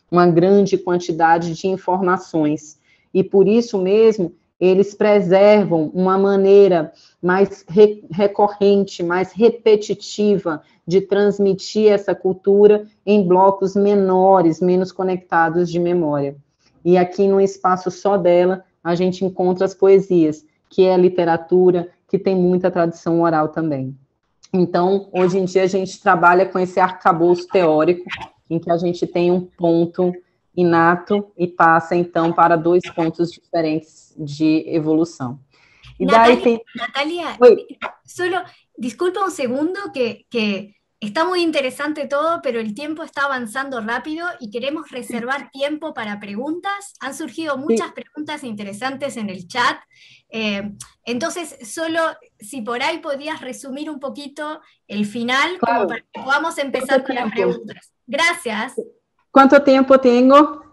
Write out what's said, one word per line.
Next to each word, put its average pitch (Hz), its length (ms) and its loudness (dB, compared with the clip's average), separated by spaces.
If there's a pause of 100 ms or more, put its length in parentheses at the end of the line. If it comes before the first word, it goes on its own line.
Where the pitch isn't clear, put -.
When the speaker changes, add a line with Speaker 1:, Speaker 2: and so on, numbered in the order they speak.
Speaker 1:
uma 175 160 4
grande 185 520 4
quantidade 170 760 -2
de 190 140 -6
informações. 180 1120 -4 (340)
E, 190 100 2
por 190 240 2
isso 226 300 0
mesmo, 202 560 2 (260)
eles 190 360 2
preservam 190 1000 4
uma 185 240 0
maneira 196 720 4 (300)
mais 185 460 0
re-, 208 440 4
recorrente, 202 920 0
mais 180 300 -2
repetitiva 208 1300 0 (220)
de 175 160 0
transmitir 202 920 0
essa 202 240 0
cultura 202 720 2 (180)
em 202 220 2
blocos 190 480 2
menores, 190 840 2
menos 185 320 0
conectados 175 760 -2
de 170 100 -4
memória. 147 560 -2 (480)
E 180 140 4
aqui, 180 300 0
num 196 120 2
espaço 185 520 -2
só 202 260 -2
dela, 180 460 2 (200)
a 170 120 -2
gente 185 280 -2
encontra 185 420 -2
as 190 100 -4
poesias, 180 680 2 (260)
que 190 160 2
é 185 80 4
a 185 40 2
literatura, 180 920 2 (180)
que - 120 -2
tem 190 160 -2
muita 180 340 0
tradição 170 520 -2
oral 160 260 0
também. 143 500 -6 (560)
Então, 180 580 0
hoje 185 280 0
em 190 60 0
dia, 190 180 0
a 185 40 2
gente 190 320 -4
trabalha 180 460 4
com 190 140 -6
esse 185 200 -2
arcabouço 175 680 2
teórico, 170 560 2 (440)
em 165 120 -4
que 165 100 -6
a 170 80 0
gente 175 300 -4
tem 175 240 0
um 180 100 0
ponto 175 720 -2 (420)
inato 175 800 0
e 175 120 -4
passa, 165 480 2
então, 175 360 -2
para 170 240 4
dois 170 280 2 (100)
pontos 170 380 -4
diferentes - 840 -8
de 156 520 -2
evolução. 156 720 -4 (600)
E 185 60 -4
daí 226 300 6
Speaker 2:
Natalia, 240 80 -2
Speaker 1:
tem 226 180 0 (140)
Speaker 2:
Natalia, 285 500 -8 (140)
Speaker 1:
Oi. 233 260 6 (400)
Speaker 2:
solo, 359 380 -6 (340)
disculpa 359 460 -4
un 370 80 -4
segundo, 302 600 -6
que, 226 380 -6
que 208 460 -6 (240)
está 262 260 -4
muy 359 160 -2
interesante 294 680 -4
todo, 320 360 -4
pero 240 160 -4
el 214 160 -8
tiempo 311 280 -10
está 285 220 -6
avanzando 262 560 -8
rápido 311 460 -8 (120)
y 214 120 -16
queremos 285 400 -8
reservar 247 600 -8
Speaker 1:
Sí. 262 80 -14
Speaker 2:
tiempo 302 340 -6
para 208 260 -10
preguntas. 320 800 -10
Han 269 160 -12
surgido 311 400 -8
Speaker 1:
Sí. 262 60 -10
Speaker 2:
muchas 269 300 -4
preguntas 294 520 -14
interesantes 247 760 -10
en 208 120 -8
el 180 180 -16
chat. 262 300 -4 (520)
Eh, 208 420 -8 (340)
entonces, 320 580 -8
solo 330 360 -8 (400)
si 233 220 -14
por 240 220 -8
ahí 320 160 -4
podías 302 420 -10
resumir 285 480 -12
un 294 100 -12
poquito 285 600 -12 (260)
el 208 180 -4
final, 262 540 -4
como 233 120 -2
Speaker 1:
Claro. 220 160 -2
Speaker 2:
para 226 140 -8
que - 200 -18
podamos 302 360 -4
empezar 262 460 -2
Speaker 1:
¿Cuánto - 40 -16
Speaker 2:
con 262 80 -4
las 226 180 -6
Speaker 1:
tiempo? - 200 -2
Speaker 2:
preguntas. - 400 -18 (120)
Gracias. 254 680 -4 (580)
Speaker 1:
¿Cuánto 269 300 8
tiempo 269 360 6
tengo? 262 640 4 (120)